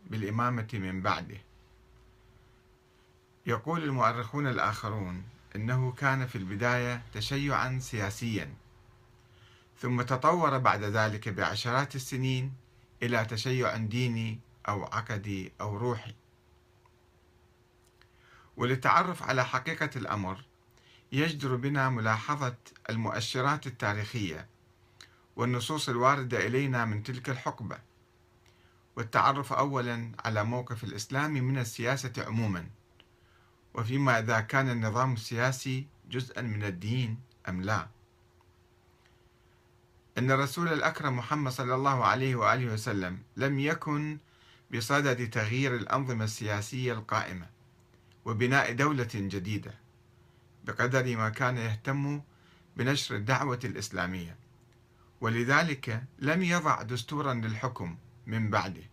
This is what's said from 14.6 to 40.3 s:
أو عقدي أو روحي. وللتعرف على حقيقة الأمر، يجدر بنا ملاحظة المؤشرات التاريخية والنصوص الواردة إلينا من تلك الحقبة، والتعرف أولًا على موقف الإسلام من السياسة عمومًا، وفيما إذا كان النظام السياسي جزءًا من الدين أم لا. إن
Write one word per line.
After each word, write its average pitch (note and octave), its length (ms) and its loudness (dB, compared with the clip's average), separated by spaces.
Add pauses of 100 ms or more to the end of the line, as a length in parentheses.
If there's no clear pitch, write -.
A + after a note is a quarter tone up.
أو G2 160 -2
عقدي G2+ 760 -4
أو G2+ 160 -4
روحي. A#2 380 -4 (2500)
وللتعرف C3 680 4
على C3 220 2
حقيقة D3 520 -2
الأمر، F#2+ 480 -4 (680)
يجدر C#3+ 440 2
بنا C3+ 340 2
ملاحظة A#2 680 0 (340)
المؤشرات B2 760 0
التاريخية G#2 880 -4 (800)
والنصوص B2 520 0
الواردة B2 580 4
إلينا B2+ 380 2
من G#2+ 180 0
تلك B2+ 280 -6
الحقبة، B2+ 480 -6 (1160)
والتعرف C3 560 2
أولًا A#2+ 600 0 (120)
على G#2+ 200 2
موقف A#2+ 400 -4
الإسلام C#3 480 -2
من C3+ 260 2
السياسة B2 600 -2
عمومًا، G#2 480 0 (1080)
وفيما B2 440 2
إذا A2+ 220 4
كان C3+ 300 2
النظام A#2+ 420 2
السياسي C3 760 -2 (240)
جزءًا B2+ 320 -4
من G#2+ 220 -2
الدين A2 560 -2 (280)
أم F#2 140 -2
لا. G2 260 0 (2250)
إن B2+ 120 4